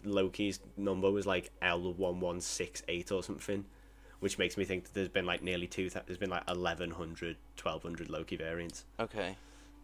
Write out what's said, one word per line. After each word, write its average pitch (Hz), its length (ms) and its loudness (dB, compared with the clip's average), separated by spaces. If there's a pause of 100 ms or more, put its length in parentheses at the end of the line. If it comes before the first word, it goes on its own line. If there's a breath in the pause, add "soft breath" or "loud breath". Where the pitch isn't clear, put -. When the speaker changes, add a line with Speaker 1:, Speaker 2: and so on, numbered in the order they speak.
Speaker 1:
Loki's 98 560 2 (180)
number 98 340 4
was, 101 160 2
like, 90 240 2 (100)
L 90 320 4
one 90 260 2
one 87 220 0
six - 460 -4
eight 87 240 -2
or 92 100 2
something, 101 440 -4 (540 soft breath)
which 98 200 2
makes 90 180 4
me 95 80 4
think 92 200 0
that - 100 -14
there's 95 140 2
been, 92 180 2
like, 87 160 2
nearly 87 240 0
two 92 220 -2
thou-, - 180 -6
there's 90 100 -6
been, 95 140 -2
like, 87 180 0
eleven 87 420 0
hundred, 85 460 -6 (180)
twelve 80 280 -2
hundred 82 260 -6
Loki 82 260 -4
variants. 82 500 -4 (140)
Speaker 2:
Okay. 101 380 -4 (460 loud breath)